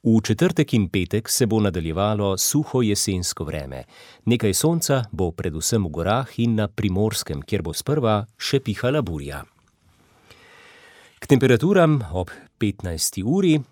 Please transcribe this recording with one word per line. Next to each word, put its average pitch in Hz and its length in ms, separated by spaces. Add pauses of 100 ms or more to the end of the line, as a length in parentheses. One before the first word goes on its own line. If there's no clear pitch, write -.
V 113 160
četrtek 147 560
in 101 160
petek 101 400
se - 160
bo 107 160
nadaljevalo 98 720
suho 135 480
jesensko 95 640
vreme. 67 380 (420)
Nekaj 110 320
sonca 151 540
bo 87 180
predvsem 87 560
v - 20
gorah 92 540
in 113 160
na 107 80
Primorskem, 98 800
kjer 95 160
bo 80 80
sprva 110 540 (100)
še - 240
pihala 127 480
burja. 71 380 (1800)
K - 80
temperaturam 147 800
ob 90 240 (240)
petnajsti 92 640
uri. 156 380 (120)